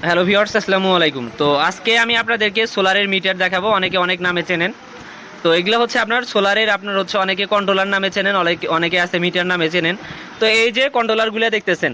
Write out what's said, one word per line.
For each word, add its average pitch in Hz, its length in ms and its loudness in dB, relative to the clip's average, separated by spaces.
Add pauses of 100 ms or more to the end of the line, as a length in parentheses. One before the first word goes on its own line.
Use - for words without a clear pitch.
হ্যালো 175 220 2
ভিউয়ার্স, 208 300 2
আসসালামু 190 380 0
আলাইকুম। 139 280 0 (140)
তো 147 80 2 (220)
আজকে 185 220 -4 (120)
আমি 233 180 -2
আপনাদেরকে 220 400 0 (140)
সোলারের 196 380 2
মিটার 190 300 0
দেখাবো, 185 240 0 (100)
অনেকে 185 280 0
অনেক 180 220 -2
নামে 175 220 0
চেনেন। 175 220 0 (720)
তো 175 40 2 (120)
এগুলো 208 220 0
হচ্ছে 240 220 0
আপনার 233 180 0 (120)
সোলারের, 208 440 2
আপনার 202 240 -6
হচ্ছে 185 140 -6 (100)
অনেকে 190 180 -2 (100)
কন্ট্রোলার 196 420 2
নামে 190 200 0
চেনেন, 196 260 0
অনেকে, 170 240 0 (120)
অনেকে 170 280 0
আছে 175 180 -4
মিটার 180 280 0
নামে 170 220 0
চেনেন। 175 220 0 (440)
তো 220 60 2 (160)
এই 233 160 2
যে 262 80 2 (120)
কন্ট্রোলারগুলো 220 480 0 (100)
দেখতেছেন 175 380 0